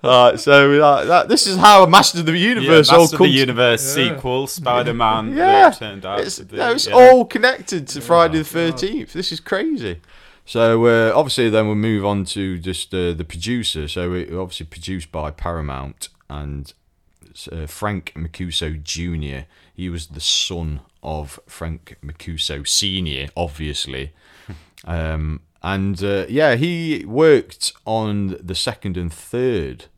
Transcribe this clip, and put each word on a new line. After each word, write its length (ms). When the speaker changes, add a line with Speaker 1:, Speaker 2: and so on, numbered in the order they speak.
Speaker 1:
Uh, 320
so, 360
like, 360
that, 220
this 180
is 100
how 280
Master 340
of 60
the 80
Speaker 2:
Yeah, 160
Speaker 1:
Universe 400
all 120
Speaker 2:
Master 140
of 40
the 60
Speaker 1:
comes 140
Speaker 2:
Universe 580
Speaker 3:
Yeah. 180
Speaker 2:
sequel, 320
Spider-Man, 880
Speaker 1:
Yeah, 340
Speaker 2:
that 100
turned 260
out 140
Speaker 1:
it's, 180
Speaker 2:
to 80
be, 120
Speaker 1:
no, 140
it's 160
Speaker 2:
yeah. 60
Speaker 1:
all 300
connected 640
to 120
Speaker 3:
Yeah. 60
Speaker 1:
Friday 360
the 180
Speaker 3:
Yeah. 120
Speaker 1:
Thirteenth. 420
This 180
is 80
crazy. 640
So, 420
uh, 280
obviously, 340
then 180
we'll 100
move 280
on 200
to 320
just, 360
uh, 200
the 100
producer. 640
So, 260
it 200
obviously 320
produced 440
by 220
Paramount 760
and, 440
uh, 180
Frank 500
Mancuso 680
Junior. 640
He 140
was 200
the 140
son 600
of 460
Frank 480
Mancuso 640
Senior, 680
obviously. 720
<laughs> 60
Um, 540
and, 420
uh, 240
yeah, 280
he 520
worked 640
on 560
the 140
second 420
and 160
third 720